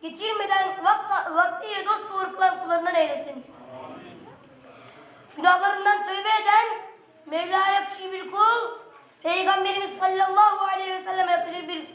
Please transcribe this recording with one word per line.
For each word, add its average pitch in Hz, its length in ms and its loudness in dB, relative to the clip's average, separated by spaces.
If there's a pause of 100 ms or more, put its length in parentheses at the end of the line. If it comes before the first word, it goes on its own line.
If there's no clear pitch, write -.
geçirmeden 392 640 -2 (160)
vakt-, 349 520 0
vaktiyle 381 500 0
dosdoğru 392 500 -4
kılan 370 240 2
kullarından 339 360 0
eylesin. 285 500 -2 (1900)
Günahlarından 392 680 2
tövbe 392 140 -4
eden 427 460 4 (600)
Mevla'ya 359 480 0
yakışır 381 380 -4
bir 381 200 -10
kul, 440 460 2 (460)
Peygamberimiz 381 760 0
sallallahu 392 680 4
aleyhi 381 260 -2
ve 370 80 -4
selleme 370 320 0
yakışır 339 360 -2
bir 330 280 -8